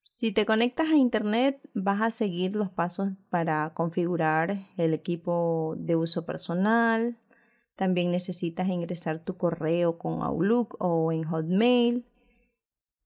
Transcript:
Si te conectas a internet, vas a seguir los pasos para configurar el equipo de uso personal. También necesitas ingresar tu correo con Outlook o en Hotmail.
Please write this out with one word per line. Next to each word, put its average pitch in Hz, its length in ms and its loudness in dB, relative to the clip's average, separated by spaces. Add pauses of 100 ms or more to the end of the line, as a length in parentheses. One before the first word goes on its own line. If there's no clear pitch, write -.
Si - 320 -4
te 214 120 2
conectas 233 440 0
a 311 80 4
internet, 240 640 2 (120)
vas 196 300 0
a 226 80 2
seguir 190 460 -2
los 208 120 0
pasos 185 420 -2 (200)
para 160 440 -2
configurar 170 920 0 (100)
el 165 160 2
equipo 165 880 -2
de 165 160 0
uso 165 320 -2
personal. 226 920 0 (600)
También 180 340 0
necesitas 180 560 -2
ingresar 170 540 -4
tu 175 160 -8
correo 170 640 0
con 165 220 -4
Outlook 220 600 0
o 165 320 2
en 160 100 -2
Hotmail. 226 840 2 (1000)